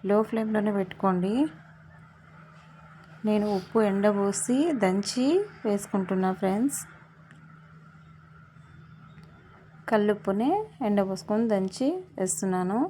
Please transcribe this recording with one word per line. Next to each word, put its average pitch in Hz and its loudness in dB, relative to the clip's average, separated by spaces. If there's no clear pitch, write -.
లో 202 4
ఫ్లేమ్లోనే 220 -2
పెట్టుకోండి. 190 0
నేను 208 2
ఉప్పు 185 -2
ఎండబోసి 202 0
దంచి 202 0
వేసుకుంటున్నా 190 0
ఫ్రెండ్స్. 208 0
కల్లుప్పుని 208 2
ఎండబోసుకొని 202 0
దంచి 190 0
వేస్తున్నాను. 185 -2